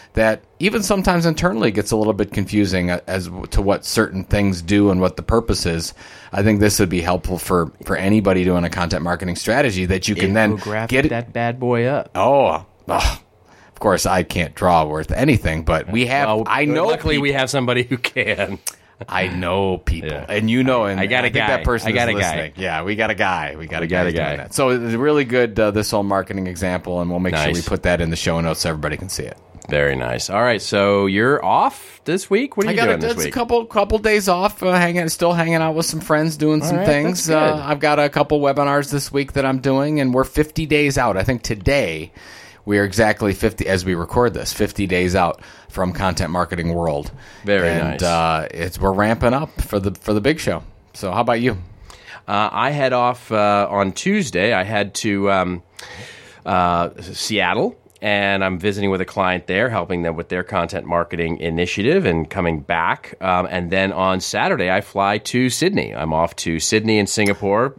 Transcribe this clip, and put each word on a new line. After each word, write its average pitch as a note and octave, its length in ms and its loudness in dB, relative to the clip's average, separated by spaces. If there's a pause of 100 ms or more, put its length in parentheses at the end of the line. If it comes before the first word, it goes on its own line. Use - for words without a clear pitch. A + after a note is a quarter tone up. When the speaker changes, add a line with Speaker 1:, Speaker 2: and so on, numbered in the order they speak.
(120)
Speaker 1:
that A2 300 2 (160)
even G#3 240 2
sometimes F#3 420 2
internally E3+ 460 2
gets G2+ 220 -2
a A2+ 40 4
little G#2+ 160 2
bit G#2 180 -2
confusing F#2 600 0
a-, F2 160 -2
as F#2 220 -4
w-, F2+ 180 -10
to - 160 2
what G2 240 0
certain F#2+ 380 0
things G2 360 2
do G2+ 300 4
and F#2 100 4
what F#2 160 2
the - 60 -8
purpose A2+ 420 0
is. E2 300 -4 (360)
I G2+ 120 0
think G#2+ 180 4
this G#2 180 4
would F#2+ 120 2
be F2+ 100 0
helpful F2+ 380 -2
for, E2+ 340 0 (120)
for F#2 120 -2
anybody F#2+ 480 2
doing F2+ 200 2
a E2+ 60 -2
content F2 320 -2
marketing F2 340 -4
strategy G#2+ 500 0
that F#2 220 0
you G#2 60 0
can F#2+ 200 0
then A2 240 2
Speaker 2:
Infographic G#2+ 300 -6
Speaker 1:
get C3+ 180 2
it. - 20 0
Speaker 2:
that A#2 240 -6
bad A#2+ 260 -2
boy A#2+ 280 0
up. C3+ 280 -2
Speaker 1:
Oh, A2 520 2 (200)
ugh. - 320 0 (540)
Of - 80 -20
course, F#2+ 240 2
I F#2 200 0
can't E2+ 300 -4
draw F2 300 4
worth D#2 260 -6
anything, G#2+ 520 2
but D#2+ 280 -2
we A#2+ 140 0
have, C3+ 240 0
Speaker 2:
Well, A2 180 0
Speaker 1:
I C3+ 200 0
know D#3 220 2
Speaker 2:
luckily D#3+ 280 0
we C#3+ 120 0
Speaker 1:
people. C#3 120 0
Speaker 2:
have C3 80 0
somebody B2 360 0
who B2 120 -4
can. G#2 600 -2 (520)
Speaker 1:
I F#2 180 0
know F#2 480 -2
people, E2 320 -4
Speaker 2:
Yeah. D2 180 -8
Speaker 1:
and G#2+ 240 -2
you B2+ 140 2
know, B2 220 2
and G2 120 -2
Speaker 2:
I F#2+ 60 0
got B2 200 0
a - 20 2
Speaker 1:
I A#2+ 40 -2
think A#2 40 -4
Speaker 2:
guy. A2+ 140 0
Speaker 1:
that B2 160 0
person A2+ 240 -2
Speaker 2:
I A#2 40 0
got A#2+ 160 0
Speaker 1:
is A2 60 0
Speaker 2:
a G2+ 40 -2
guy. F2+ 180 0
Speaker 1:
listening. D2+ 200 -8
Yeah, E2+ 260 -4
we G#2 140 -4
got A2 140 0
a G#2+ 40 -4
guy. F2 440 -2
We E2 80 -12
got D#2+ 140 -6
Speaker 2:
We E2+ 60 -2
Speaker 1:
a - 40 -4
Speaker 2:
got F2+ 140 0
Speaker 1:
guy F2+ 40 0
Speaker 2:
a E2+ 40 0
Speaker 1:
doing D#2+ 120 -2
Speaker 2:
guy. C#2+ 120 -4
Speaker 1:
that. C#2+ 180 -10
So C3+ 160 2
it's A#2+ 240 -2
a A2+ 40 -2
really D3 280 2
good, A#2 340 0
uh, G#2 100 4
this G#2 200 0
whole G#2 120 0
marketing G2 440 -2
example, F2+ 560 -4
and F2 80 -4
we'll F2 100 -2
make F2 160 0
sure D2+ 120 0
we D#2+ 40 0
Speaker 2:
Nice. E2+ 160 -4
Speaker 1:
put G2 140 -2
that F2 180 2
in E2 80 -2
the E2 80 -2
show E2 240 0
notes E2 200 -2
so E2+ 100 -2
everybody D2+ 260 -4
can F#2+ 140 -12
see - 140 -8
it. - 120 -12 (320)
Speaker 2:
Very C#2+ 280 2
nice. B1 340 -4
All G2+ 120 0
right, A#2 200 2
so G2+ 420 2
you're A2 400 2
off D#3 640 0
this F#3 240 -4
week? A#3 260 0
What G3+ 80 0
are A3 60 0
Speaker 1:
I - 20 0
Speaker 2:
you G3+ 60 -2
Speaker 1:
got A#3 80 0
Speaker 2:
doing F3 100 2
Speaker 1:
a, D#3+ 60 -4
Speaker 2:
this A#3 100 0
Speaker 1:
it's - 140 -4
Speaker 2:
week? - 80 -6
Speaker 1:
a - 20 -6
couple, A#3 300 0
couple G#3+ 320 0
days G#3 320 2
off, F#3 320 0
uh, F#3 100 2
hanging, F3 380 2
still F3 240 2
hanging E3 220 2
out D#3+ 180 0
with D#3 100 0
some D#3 160 -6
friends, D#3 380 0
doing D3+ 240 2
Speaker 2:
All D#3 60 -2
Speaker 1:
some F3 100 2
Speaker 2:
right, E3+ 80 0
Speaker 1:
things. D#3+ 400 2
Speaker 2:
that's D#3 260 4
good. D3+ 80 -4
Speaker 1:
Uh, - 60 -8
I've D3 140 -2
got D3+ 180 4
a D3 100 4
couple D3 320 2
webinars C#3+ 500 2
this C#3 220 -4
week C#3 220 -2
that C#3 100 0
I'm C3 140 2
doing, C#3 420 2
and B2+ 140 2
we're C3 100 4
fifty D3+ 400 -2
days D3 320 2
out. A#2 220 2
I F#2+ 40 2
think A#2+ 200 -2
today G2 680 -2 (520)
we G#2 140 2
are G2+ 60 6
exactly G#2+ 500 2
fifty, - 340 -2
as F2+ 160 0
we F#2 100 0
record A#2 400 0
this, - 180 -6
fifty G2+ 340 -2
days F2+ 280 2
out F2+ 260 0 (280)
from F#2 240 -2
Content F2 380 -2
Marketing E2+ 420 -2
World. D#2+ 380 -2 (340)
Speaker 2:
Very G2 240 2
Speaker 1:
And, D2 320 -2
Speaker 2:
nice. - 20 -4
Speaker 1:
uh, E2 480 0
it's, F2 280 -8
we're F#2+ 140 2
ramping A2+ 420 2
up D3 260 -4
for - 180 -4
the, F#2+ 140 -2
for G#2+ 220 -4
the G#2 80 0
big D#3+ 180 0
show. E2+ 220 -4 (320)
So F#2 180 -6
how A2+ 80 0
about A#2 200 0
you? A#2+ 180 0 (680)
Speaker 2:
Uh, G2+ 240 0
I B2 200 0
head C3 240 0
off, B2 360 -2
uh, G#2 400 4
on G2 220 0
Tuesday. A#2 640 0
I F#2 80 2
head G2+ 320 -2
to, G2 360 0
um, F2+ 320 0 (840)
uh, F2 440 2 (100)
Seattle, F#2 760 -2 (240)
and G2 440 0
I'm F#2 140 -2
visiting G2+ 320 0
with F#2 100 0
a F#2+ 40 -4
client F#2 420 -2
there, G2+ 220 0
helping F2+ 340 -4
them E2 140 -2
with E2+ 120 -8
their F2+ 140 -2
content F2+ 440 -4
marketing E2+ 520 -2
initiative G2 680 0
and E2 220 0
coming E2+ 320 -2
back. E2+ 600 -2
Um, F2+ 300 0
and F2+ 200 -4
then F#2+ 220 2
on F#2+ 280 0
Saturday, A2+ 500 -2
I G2 100 2
fly G2+ 380 -2
to B2 320 0
Sydney. G#2 440 -2
I'm D#2 200 -4
off E2 220 0
to E2 240 -4
Sydney G#2+ 380 2
and G2+ 100 2
Singapore. G#2 720 0